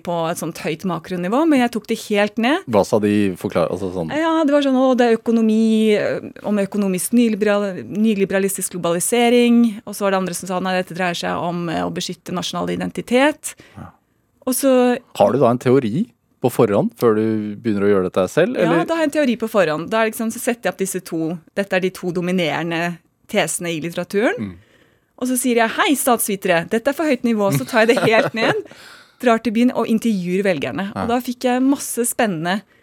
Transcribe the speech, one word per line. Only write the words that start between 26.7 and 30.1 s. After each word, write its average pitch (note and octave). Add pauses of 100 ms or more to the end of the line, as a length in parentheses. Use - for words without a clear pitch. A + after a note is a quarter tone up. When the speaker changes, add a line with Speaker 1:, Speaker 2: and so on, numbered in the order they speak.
Speaker 1:
er C#4
for E4
høyt B3+
nivå», G#3+
så C4+
tar A3+
jeg A3+
det F3+
helt G#3+
ned, A#3 (360)
Speaker 2:
<laughs> -
Speaker 1:
drar A#3
til A3
byen A#3+
og -
intervjuer G3+